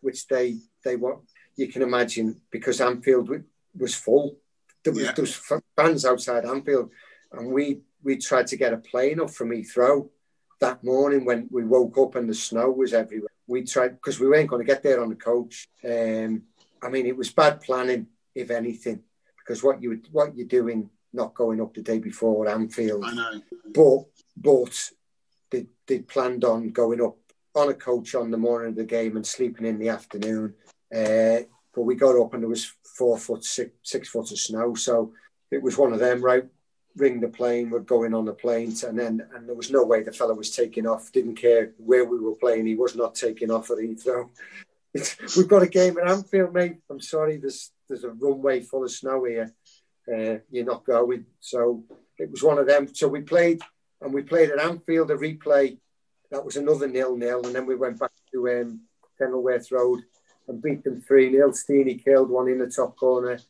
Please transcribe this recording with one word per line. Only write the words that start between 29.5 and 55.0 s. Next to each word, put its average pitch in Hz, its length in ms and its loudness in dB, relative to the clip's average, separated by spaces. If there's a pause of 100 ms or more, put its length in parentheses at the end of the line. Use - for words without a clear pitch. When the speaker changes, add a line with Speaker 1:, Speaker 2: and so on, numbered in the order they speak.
Speaker 1:
in 110 120 -2
the 110 120 -2
afternoon. 110 640 -6 (400)
Uh, 113 460 2 (340)
but 123 80 -2
we 120 120 2
got 127 260 6
up 117 140 0
and 117 80 -6
there 113 80 -2
was 113 220 -6 (240)
four 120 220 2
foot, - 260 -8
six, - 260 -6 (120)
six - 260 -8
foot 113 240 -8
of 104 60 -10
snow. 113 360 -4
So 113 380 0 (380)
it 139 120 -4
was 127 160 -2
one 135 140 4
of 110 80 0
them, 123 220 2
right? 127 220 4 (520)
Ring 123 240 2
the 117 80 -2
plane, 120 420 -2
we're 117 100 -2
going 113 340 0
on 113 100 -2
the 107 80 -4
plane. 117 440 -4
To, 127 120 -8
and 113 100 -6
then, 113 360 -4
and 117 120 -20
there 120 80 -10
was 117 160 -10
no 135 140 4
way 113 180 2
the 110 100 -12
fella 113 220 -2
was 107 220 -10
taking 113 300 -2
off. 113 260 -4
Didn't 117 240 0
care 113 400 4
where 123 300 4
we 120 120 -2
were 110 180 -4
playing. 117 300 0
He 110 80 0
was 120 220 -2
not 117 180 -2
taking 113 360 -4
off 113 200 -2
at 120 60 -2
Heathrow. 113 540 -6 (640)
It's, - 420 -8
"We've 180 120 6
got 196 140 8
a 180 40 4
game 180 320 2
at 175 100 0
Anfield, 190 460 0
mate. 175 220 0 (120)
I'm 139 120 -14
sorry, 156 360 -2
there's, 135 340 -10 (160)
there's 123 180 -10
a 123 60 -10
runway 135 520 0
full 131 220 -6
of 123 60 -6
snow 131 340 -4
here. 113 300 -4 (560)
Uh, 110 280 -4 (120)
you're 123 140 -4
not 117 220 -6
going." 120 400 0 (140)
So 120 440 -2 (340)
it 78 120 -8
was 135 120 -12
one 147 140 4
of 143 100 2
them. 143 280 2
So 151 140 0
we 139 120 -4
played, 170 400 2 (400)
and 135 140 -6
we 139 80 -2
played 160 280 4
at 143 80 -2
Anfield, 165 520 0